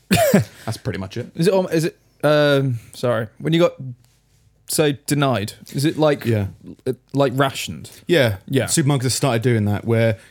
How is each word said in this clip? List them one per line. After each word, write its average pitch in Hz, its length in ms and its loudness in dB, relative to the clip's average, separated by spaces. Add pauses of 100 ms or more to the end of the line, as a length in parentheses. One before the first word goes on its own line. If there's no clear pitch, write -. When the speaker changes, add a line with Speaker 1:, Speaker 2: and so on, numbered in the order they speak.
Speaker 1:
<laughs> 622 320 2 (320)
Speaker 2:
That's 110 100 -8
pretty 92 240 -8
much 95 160 -10
it. 117 180 -10
Speaker 1:
Is 165 140 0
it, 185 60 2
um, 185 180 0
is 165 140 -2
it, - 120 -8 (280)
um, 143 540 2 (140)
sorry, 117 340 -2 (100)
when 151 160 -4
you 170 80 2
got, 170 140 2 (920)
say, 147 380 0
denied, 135 480 -2 (200)
is 139 120 -2
it, 156 120 0
like, 147 280 2
Speaker 2:
Yeah. 107 220 0 (400)
Speaker 1:
uh, - 60 -4 (200)
like, 139 220 2
rationed? 135 540 -4 (180)
Speaker 2:
Yeah. 123 300 4 (120)
Speaker 1:
Yeah. 123 160 2
Speaker 2:
Supermarkets 139 380 0
have 127 100 0
started 117 300 0
doing 117 220 2
that 104 200 -2
where 113 320 2 (140)